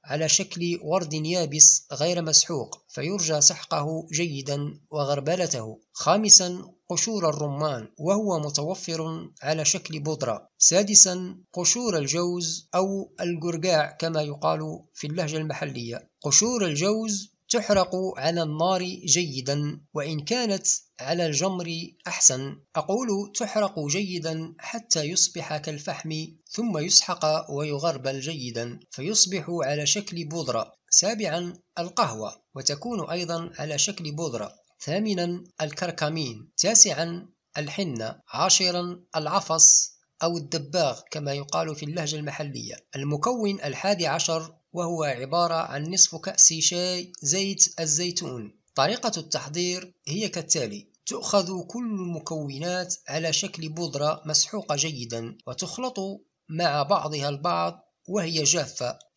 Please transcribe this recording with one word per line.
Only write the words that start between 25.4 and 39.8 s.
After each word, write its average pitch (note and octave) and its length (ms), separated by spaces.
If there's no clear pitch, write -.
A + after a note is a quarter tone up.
كالفحم، D3+ 520
ثم G#3+ 260
يسحق D#3 720
ويغربل C#3 680
جيدا A#2+ 600
فيصبح F#3 580
على D3 360
شكل E3+ 400
بودرة. C#3+ 460
سابعا F3 640
القهوة، D3 560
وتكون D3+ 540
أيضا E3+ 500
على D3+ 180
شكل E3+ 340
بودرة. C3+ 400
ثامنا F3 580
الكركمين. D3+ 960
تاسعا E3+ 720
الحنة. C#3+ 640
عاشرا F3 640
العفص D#3+ 760